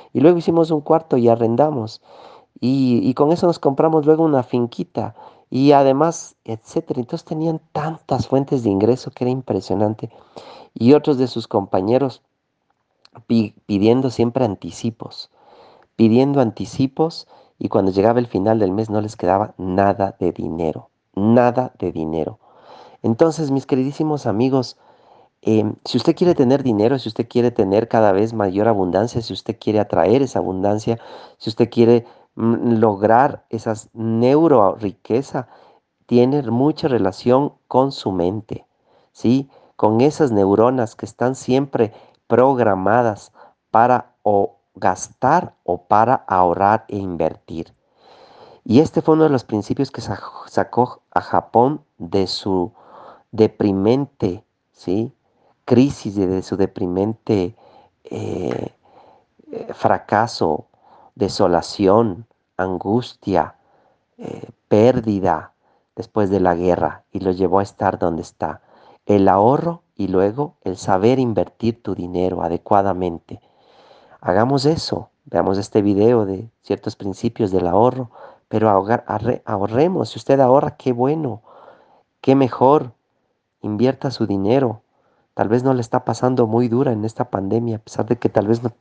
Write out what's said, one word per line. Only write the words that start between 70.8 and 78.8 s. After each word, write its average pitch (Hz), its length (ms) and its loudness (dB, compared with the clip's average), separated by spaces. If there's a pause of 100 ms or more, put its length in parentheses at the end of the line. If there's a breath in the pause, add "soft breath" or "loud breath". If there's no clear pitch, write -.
invertir 113 640 -4
tu 98 120 -6
dinero 90 480 -4
adecuadamente. 90 1000 -2 (800 soft breath)
Hagamos 120 440 0
eso, - 460 -4 (140)
veamos 92 340 -2
este 101 240 -2
video 104 440 2
de 95 240 -8 (120)
ciertos - 340 -8
principios 101 540 -4
del 90 160 0
ahorro, 120 440 0 (380 loud breath)
pero 110 220 0
ahogar-, 101 360 0